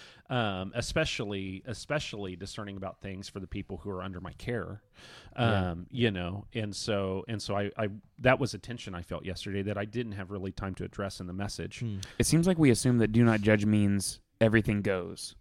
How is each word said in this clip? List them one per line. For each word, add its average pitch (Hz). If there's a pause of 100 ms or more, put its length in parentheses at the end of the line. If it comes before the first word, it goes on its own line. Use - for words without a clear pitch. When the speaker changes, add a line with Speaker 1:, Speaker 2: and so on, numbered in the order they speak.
(280)
Speaker 1:
Um, 101
especially, 101
especially 107
discerning 98
about 92
things 98
for -
the 92
people 98
who 101
are 92
under 92
my 87
care, 104 (560)
Speaker 2:
Yeah. 104
Speaker 1:
um, 87
you 117
know, 92
and 107
so, 95
and 110
so 101
I, 101
I, 110 (300)
that -
was 127
a 104
tension 113
I 87
felt 85
yesterday 95
that 101
I 101
didn't 110
have 98
really 98
time 95
to 90
address 98
in 92
the 87
message. 98
Speaker 3:
Hmm. 110 (200)
Speaker 2:
It 120
seems 165
like 180
we 151
assume 120
that 107
do 113
not 113
judge 104
means 101 (220)
everything 107
goes. 90